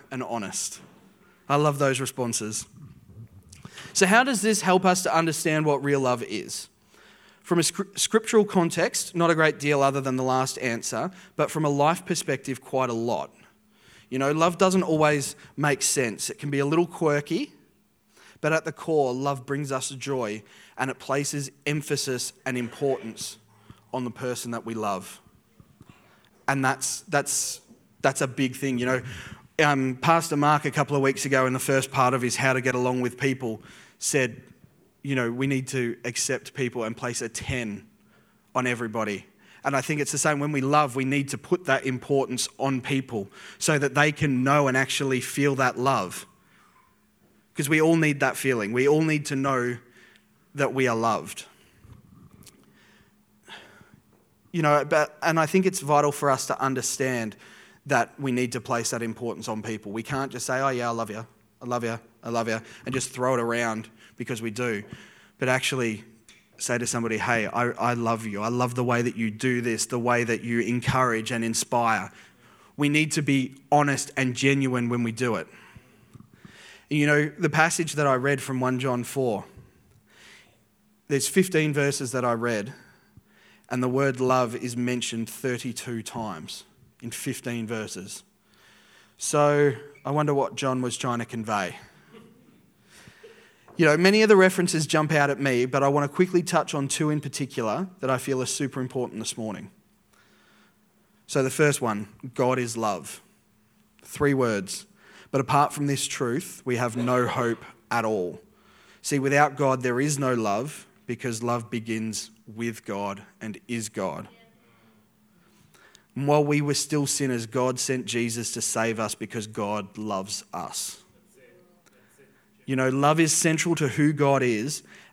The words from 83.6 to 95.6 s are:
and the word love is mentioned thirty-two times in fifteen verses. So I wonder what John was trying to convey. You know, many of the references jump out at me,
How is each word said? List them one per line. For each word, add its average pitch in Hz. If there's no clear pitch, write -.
and 127
the 127
word 131
love 127
is 120
mentioned 120
thirty-two 120
times 104
in 113
fifteen 120
verses. 104
So 147
I 139
wonder 147
what 139
John 131
was 120
trying 120
to 113
convey. 104
You 165
know, 151
many 202
of 214
the 208
references 180
jump 151
out 143
at 135
me, 127